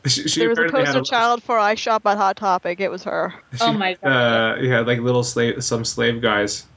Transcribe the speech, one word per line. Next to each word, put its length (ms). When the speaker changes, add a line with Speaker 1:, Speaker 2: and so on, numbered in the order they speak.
Speaker 1:
She, 200
she 140
Speaker 2:
There 80
was 100
a 60
Speaker 1:
apparently 200
had 100
Speaker 2:
poster 40
Speaker 1:
a 40
Speaker 2:
child 260
for 140
I 180
Shop 300
at 120
Hot 200
Topic. 420
It 100
was 160
her. 280
Speaker 1:
She, 80
Speaker 3:
Oh 120
my 280
God. 80
Speaker 1:
uh, 520
yeah, 200
like, 180
little 240
slave, 400
some 220
slave 360
guys. 440